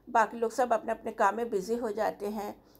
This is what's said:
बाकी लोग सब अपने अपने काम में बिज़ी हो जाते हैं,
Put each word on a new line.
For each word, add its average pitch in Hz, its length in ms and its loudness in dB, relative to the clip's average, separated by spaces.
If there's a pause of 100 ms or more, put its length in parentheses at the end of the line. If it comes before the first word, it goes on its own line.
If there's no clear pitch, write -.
बाकी 233 280 4
लोग 233 140 0
सब 240 220 2
अपने 220 180 0
अपने 220 200 -6
काम 202 240 4
में 233 140 -4
बिज़ी 214 260 -2
हो 233 160 -4
जाते 202 360 -2
हैं, 208 360 -8 (160)